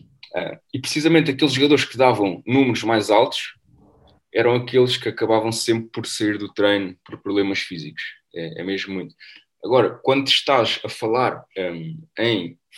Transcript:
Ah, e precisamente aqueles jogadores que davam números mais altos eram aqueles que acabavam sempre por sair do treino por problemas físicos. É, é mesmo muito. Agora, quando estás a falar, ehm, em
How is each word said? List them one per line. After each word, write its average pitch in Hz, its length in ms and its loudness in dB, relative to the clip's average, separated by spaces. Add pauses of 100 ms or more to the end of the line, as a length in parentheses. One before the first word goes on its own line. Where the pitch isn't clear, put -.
(360)
Ah, 85 220 -8 (140)
e 147 60 -4
precisamente 156 520 2
aqueles 131 220 0
jogadores 139 320 4
que - 120 -10
davam 107 500 2
números 127 380 2
mais 107 260 2
altos - 440 2 (800)
eram 120 220 2
aqueles 123 420 2
que - 120 -6
acabavam 110 420 0
sempre 113 400 -2
por 117 160 -8
sair 104 320 -2
do 101 140 -10
treino 101 520 0
por - 140 -18
problemas 101 420 -2
físicos. 78 420 -12 (300)
É, 82 280 -10
é 85 40 -10
mesmo 95 300 -6
muito. 87 200 -8 (500)
Agora, 113 380 2
quando 135 260 0
estás 127 560 2
a - 40 -8
falar, 113 560 -2 (120)
ehm, 85 400 -8 (220)
em 101 400 -2 (200)